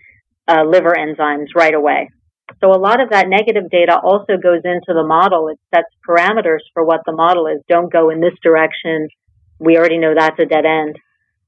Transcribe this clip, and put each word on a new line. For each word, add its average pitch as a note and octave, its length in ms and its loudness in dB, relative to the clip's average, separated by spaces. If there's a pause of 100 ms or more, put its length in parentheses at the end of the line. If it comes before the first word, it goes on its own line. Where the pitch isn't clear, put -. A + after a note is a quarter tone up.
(480)
uh, D#3+ 180 2
liver E3 320 2
enzymes D3+ 580 -6
right D#3+ 180 2
away. D3 360 -2 (500)
So F#3+ 120 4
a F#3+ 60 4
lot G#3 240 0
of A#3+ 100 -4
that F#3+ 180 0
negative G#3 420 -2
data F3 260 2
also G3 400 0
goes F3 280 0
into F3+ 280 -4
the D#3+ 120 0
model. E3 420 0
It D#3 100 -10 (160)
sets E3+ 140 0 (200)
parameters F3 520 0 (140)
for D#3+ 120 -2
what D#3+ 200 0
the E3 80 -6
model E3 340 0
is. D#3 220 -6
"Don't E3+ 220 0
go E3 180 2
in D#3+ 100 -4
this F3 240 -2
direction. D#3+ 640 -2 (520)
We E3 180 2
already E3 200 0
know D#3+ 160 0
that's D#3+ 240 0
a E3 80 0
dead D#3 200 0
end," D#3 320 -4 (500)